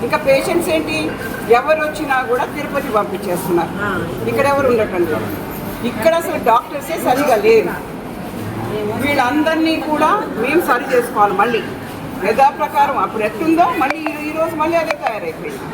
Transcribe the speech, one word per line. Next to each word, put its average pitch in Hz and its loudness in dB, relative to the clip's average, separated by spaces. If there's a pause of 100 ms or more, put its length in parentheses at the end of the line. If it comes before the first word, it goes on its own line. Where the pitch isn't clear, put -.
ఇంకా 262 0
పేషెంట్స్ 311 2
ఏంటి, 311 -2 (420)
ఎవరు 277 4
వచ్చినా 302 -2
కూడా 247 0
తిరుపతి 285 -6
పంపించేస్తున్నారు. 185 -2
ఇక్కడ 233 0
ఎవరు 277 2
ఉండటం 208 2
లేదు. 151 0 (600)
ఇక్కడ 320 2
అసలు 339 -4
డాక్టర్సే 269 0
సరిగా 254 2
లేరు. 208 2 (1040)
వీళ్ళందరినీ 302 2
కూడా 311 2 (140)
మేము 269 2
సరి 262 2
చేసుకోవాలి 208 2
మళ్ళీ. 214 2 (680)
యథాప్రకారం 285 2
అప్పుడు 190 -2
ఎట్లుందో 320 2
మళ్ళీ 359 2
ఈ, 302 -6
ఈ 311 -6
రోజు 330 0
మళ్ళీ 320 0
అదే 320 0
తయారైపోయింది. 160 -6 (140)